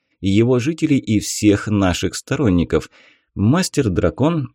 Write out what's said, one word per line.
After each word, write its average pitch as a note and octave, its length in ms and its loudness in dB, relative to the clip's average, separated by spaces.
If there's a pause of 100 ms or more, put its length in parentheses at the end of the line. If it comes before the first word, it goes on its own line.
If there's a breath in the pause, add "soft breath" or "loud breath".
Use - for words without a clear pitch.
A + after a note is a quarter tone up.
(200)
его A2+ 380 2
жителей D3 400 0
и G#2+ 220 0
всех - 480 0
наших F#2+ 480 -2
сторонников. F2+ 760 0 (460 soft breath)
Мастер-дракон C3 1200 0